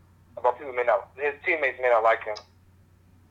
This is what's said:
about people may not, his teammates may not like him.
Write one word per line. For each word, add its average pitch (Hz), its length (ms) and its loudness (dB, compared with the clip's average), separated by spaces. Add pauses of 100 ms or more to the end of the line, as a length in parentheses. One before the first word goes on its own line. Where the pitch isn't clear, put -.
(380)
about 123 220 0
people 147 120 -12
may 123 120 -2
not, 110 320 0
his 143 280 -4
teammates 143 380 -2
may 127 80 2
not 113 140 4
like 113 200 2
him. 107 120 -8 (960)